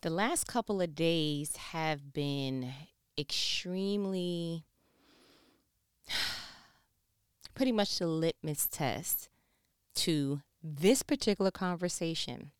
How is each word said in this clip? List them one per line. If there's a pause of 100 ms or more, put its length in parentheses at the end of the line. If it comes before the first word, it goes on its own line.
The
last
couple
of
days
have
been (460)
extremely, (1400)
<sighs>
pretty
much
the
litmus
test (680)
to (220)
this
particular
conversation.